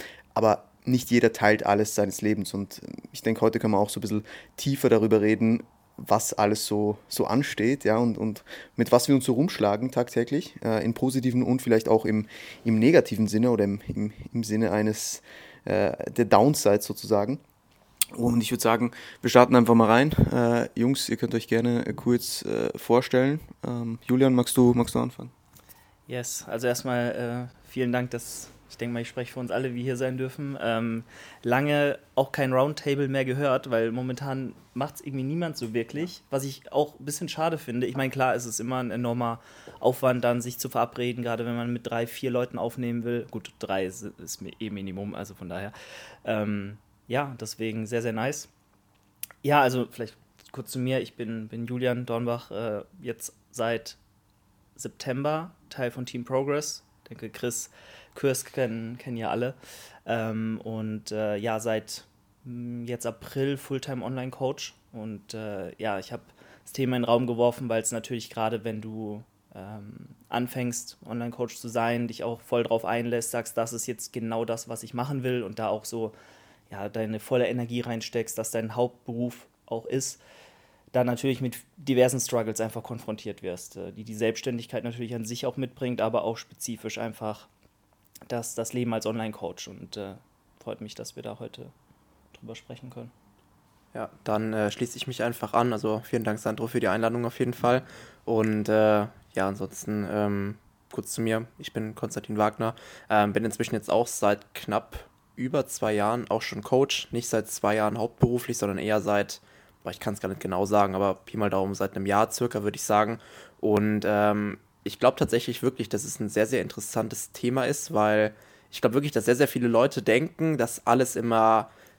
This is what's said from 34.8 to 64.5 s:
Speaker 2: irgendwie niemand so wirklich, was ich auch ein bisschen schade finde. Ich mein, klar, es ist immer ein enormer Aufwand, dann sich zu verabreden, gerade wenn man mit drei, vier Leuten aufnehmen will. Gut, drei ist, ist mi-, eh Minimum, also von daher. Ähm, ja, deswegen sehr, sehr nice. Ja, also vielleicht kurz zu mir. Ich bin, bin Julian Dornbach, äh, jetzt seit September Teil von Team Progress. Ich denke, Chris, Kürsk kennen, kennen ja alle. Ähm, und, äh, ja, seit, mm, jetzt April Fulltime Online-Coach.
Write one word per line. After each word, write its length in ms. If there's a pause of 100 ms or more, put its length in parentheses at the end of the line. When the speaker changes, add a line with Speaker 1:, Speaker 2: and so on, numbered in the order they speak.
Speaker 2:
irgendwie 240
niemand 320
so 160
wirklich, 560
was 160
ich 260
auch 300
ein 60
bisschen 240
schade 260
finde. 300
Ich 100
mein, 140
klar, 240
es 100
ist 160
immer 200
ein 100
enormer 500 (400)
Aufwand, 420
dann 200
sich 160
zu 100
verabreden, 560
gerade 220
wenn 100
man 160
mit 140
drei, 200
vier 240
Leuten 280
aufnehmen 460
will. 260
Gut, 280
drei 280
ist, 160 (200)
ist 200
mi-, 180
eh 80
Minimum, 460
also 180
von 160
daher. 240 (540)
Ähm, 500 (320)
ja, 300
deswegen 460
sehr, 160
sehr 120
nice. 360 (920)
Ja, 180
also 300
vielleicht 260 (360)
kurz 180
zu 80
mir. 220
Ich 140
bin, 340
bin 180
Julian 400
Dornbach, 460
äh, 320 (180)
jetzt 320 (160)
seit 480 (800)
September 720 (180)
Teil 220
von 160
Team 180
Progress. 600 (180)
Ich 60
denke, 200
Chris, 420 (440)
Kürsk 400
kennen, 440
kennen 200
ja 120
alle. 240 (520)
Ähm, 560
und, 480
äh, 260
ja, 240
seit, 460 (380)
mm, 400
jetzt 200
April 540
Fulltime 440
Online-Coach. 720 (180)